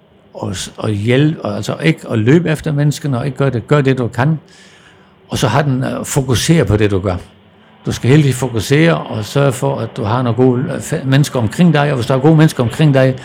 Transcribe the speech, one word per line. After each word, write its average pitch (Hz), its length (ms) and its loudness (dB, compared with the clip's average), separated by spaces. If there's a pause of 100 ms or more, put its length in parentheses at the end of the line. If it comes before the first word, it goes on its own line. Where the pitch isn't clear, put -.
(340)
og 104 220 -8
s-, - 200 -12
og 113 140 -6
hjælpe, 120 540 0
og 104 120 -4
altså - 260 -6
ikke - 180 0 (100)
at 117 80 -2
løbe 160 320 2
efter 156 220 -4
menneskene, 143 460 -2
og 143 80 -6
ikke 135 120 -6
gøre 139 120 0
det, 117 160 -4
gør 147 140 4
det, 131 180 2
du 120 100 -2
kan. 147 300 0 (880)
Og 110 100 -6
så 120 100 0
har 135 140 0
den, 131 220 -2
øh, 120 200 -6
fokusere 135 600 0
på 101 120 2
det, 104 140 2
du 95 100 0
gør. 92 160 -2 (680)
Du 113 60 -2
skal - 180 -2
hele 151 120 6
tiden 135 120 0
fokusere 139 640 0
og 110 280 -8
sørge 139 280 0
for, 139 240 -4
at 113 200 -8
du 131 60 -6
har 117 200 0
nogle 113 140 0
gode, 127 260 4
øh, 143 160 -6
fe-, 147 260 -6
mennesker 135 340 2
omkring 147 360 2
dig, 147 160 2
og 143 40 -2
hvis 120 120 -2
der 135 80 0
er 131 40 2
gode 156 180 4
mennesker 156 260 4
omkring 139 320 2
dig, 131 300 4